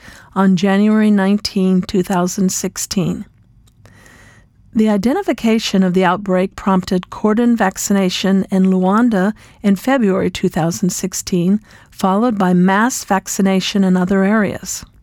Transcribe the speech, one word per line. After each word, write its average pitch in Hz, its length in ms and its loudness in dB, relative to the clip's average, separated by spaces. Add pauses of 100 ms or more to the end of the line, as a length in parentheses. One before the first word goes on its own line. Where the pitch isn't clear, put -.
(340)
on 190 220 2
January 208 560 2
nineteen, 190 720 0
two 185 200 -2
thousand 185 480 -2
sixteen. - 760 -6 (1500)
The 220 140 2
identification 226 960 0
of 180 100 0
the 185 100 2
outbreak 185 520 0
prompted 185 540 -2
cordon 233 460 0
vaccination 196 920 0
in 190 140 2
Luanda 190 680 2 (280)
in 196 140 2
February 190 560 0
two - 160 -2
thousand 175 420 -2
sixteen, 185 680 -2 (320)
followed 208 440 0
by 185 180 0
mass 196 500 2
vaccination 190 800 0
in 185 120 2
other 190 280 0
areas. 202 600 -2 (180)